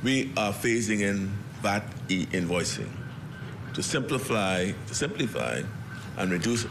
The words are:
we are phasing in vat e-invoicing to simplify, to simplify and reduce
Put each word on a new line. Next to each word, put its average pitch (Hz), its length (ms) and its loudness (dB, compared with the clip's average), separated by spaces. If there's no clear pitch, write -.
we 135 320 2
are 101 160 4
phasing 110 500 2
in 98 300 2
vat 101 240 2
e-invoicing 90 800 0
to - 80 -2
simplify, 107 880 2
to - 80 -6
simplify 85 680 0
and 92 140 2
reduce 113 400 2